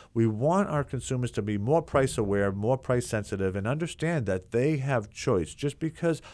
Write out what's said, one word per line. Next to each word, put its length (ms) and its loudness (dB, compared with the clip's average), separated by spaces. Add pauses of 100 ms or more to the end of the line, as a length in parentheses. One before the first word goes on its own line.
(140)
we 140 4
want 420 2
our 140 0
consumers 480 -4
to 100 -4
be 160 -2
more 240 2
price 360 2
aware, 340 2
more 260 0
price 300 0
sensitive, 480 -2
and 100 -2
understand 600 -2
that 260 -2
they 260 2
have 320 -2
choice. 460 0
Just 240 -4
because 420 -2 (120)